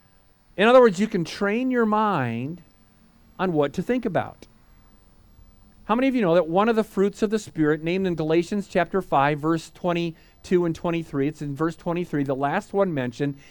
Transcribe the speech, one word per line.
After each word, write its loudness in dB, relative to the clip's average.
In 4
other 10
words, 6
you 2
can -2
train -2
your 2
mind -2
on -2
what 2
to -4
think -2
about. -6
How 0
many 2
of 0
you 0
know 4
that 2
one 2
of 2
the 0
fruits -2
of 0
the -2
Spirit 0
named -2
in -2
Galatians -2
chapter -2
five, 2
verse -2
twenty-two -2
and -2
twenty-three, -4
it's -6
in -6
verse -4
twenty-three, -4
the -2
last -4
one 0
mentioned -4